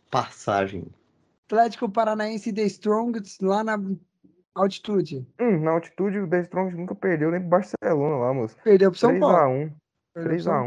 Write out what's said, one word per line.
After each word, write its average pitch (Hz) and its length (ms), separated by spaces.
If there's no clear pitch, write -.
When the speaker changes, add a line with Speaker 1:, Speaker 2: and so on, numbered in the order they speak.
Speaker 1:
passagem. 98 760
Speaker 2:
Atlético 226 440
Paranaense 214 600
e 208 40
The 214 100
Strongest 214 800
lá 196 200
na 220 160
altitude. 180 720
Speaker 3:
Hum, 214 200
na 156 120
altitude 185 460
o 196 100
The 180 140
Strongest 180 380
nunca 185 160
perdeu, 160 340
nem 175 120
pro 175 80
Barcelona 165 680
lá, 123 160
moço. 117 300
Speaker 2:
Perdeu 196 260
pro 180 100
São 240 200
Paulo. 262 160
Speaker 3:
Três - 80
a 139 40
um. 139 220
Speaker 2:
Perdeu - 20
pro - 40
São 170 80
Speaker 3:
Três 165 240
a 151 140
um, - 60